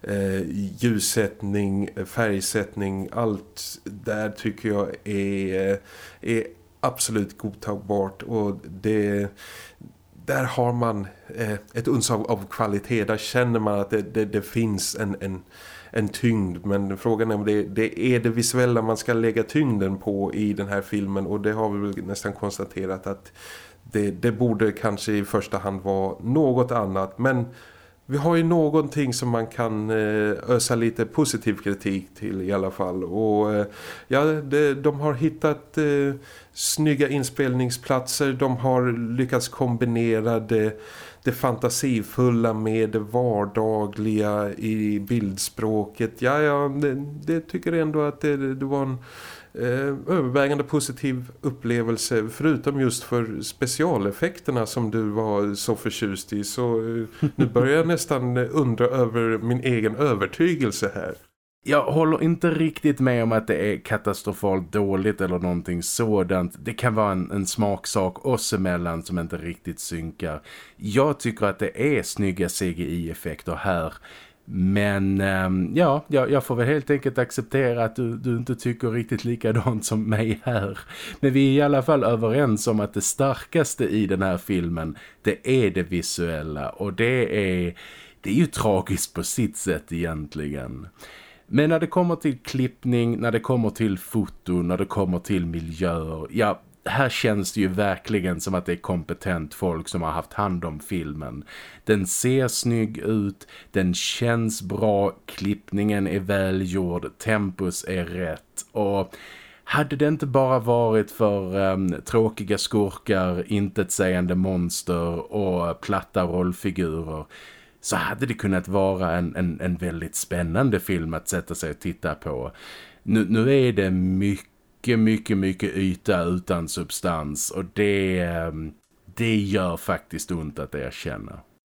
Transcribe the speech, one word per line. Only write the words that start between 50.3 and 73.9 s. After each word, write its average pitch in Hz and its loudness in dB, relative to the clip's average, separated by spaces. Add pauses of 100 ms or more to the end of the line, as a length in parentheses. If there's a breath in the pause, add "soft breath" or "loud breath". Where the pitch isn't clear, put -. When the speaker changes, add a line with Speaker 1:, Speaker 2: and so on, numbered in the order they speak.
Speaker 1:
positiv 131 -2 (160)
upplevelse, 117 0
förutom 143 2
just 127 2
för 113 -2
specialeffekterna 123 0
som 113 -2
du 113 0
var 104 0
så 110 0
förtjust 101 -4
i. 101 -2
Så, 117 0
eh, 113 -2
nu 143 4
börjar 127 4
jag 165 4
<laughs> 170 2
nästan 127 0
undra 123 2
över 117 2
min 120 0
egen 113 2
övertygelse 127 2
här. 82 -6 (500)
Speaker 2:
Jag 135 4
håller 156 4
inte 165 2
riktigt 151 0
med 123 4
om 113 2
att 110 2
det 98 2
är - -2
katastrofalt 98 -2
dåligt 98 2
eller 90 0
någonting 87 -2
sådant. 95 2
Det 113 -6
kan 113 0
vara 104 2
en, 92 -2
en 98 -2
smaksak 98 0
oss 123 0
emellan 87 0
som 90 -4
inte 82 -4
riktigt 82 -10
synkar. 82 -8 (340 loud breath)
Jag 139 2
tycker 110 0
att 95 0
det 127 0
är 87 0
snygga 92 0
C 90 -2
G 82 -4
I-effekter 82 -6
här. 82 -2 (500 loud breath)